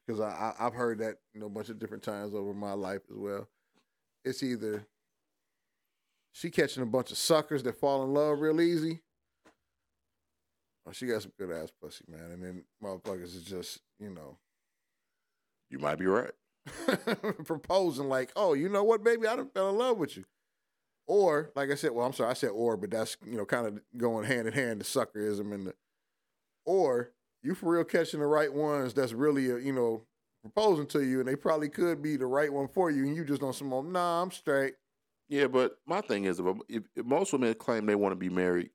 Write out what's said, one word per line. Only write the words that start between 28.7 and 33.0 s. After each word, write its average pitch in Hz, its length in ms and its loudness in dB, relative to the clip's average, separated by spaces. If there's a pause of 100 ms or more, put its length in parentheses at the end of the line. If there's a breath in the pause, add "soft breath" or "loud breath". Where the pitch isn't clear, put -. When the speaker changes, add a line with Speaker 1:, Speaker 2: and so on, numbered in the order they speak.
Speaker 1:
that's 127 180 2
really, 135 400 2
uh, 120 40 0
you 135 160 -4
know, 117 300 0 (400)
proposing 165 460 2
to 143 160 2
you, 131 160 2
and 127 80 0
they 139 80 0
probably 151 320 0
could 165 340 0
be 151 140 0
the 131 100 0
right 139 260 2
one 139 160 -2
for 180 220 2
you, 139 140 2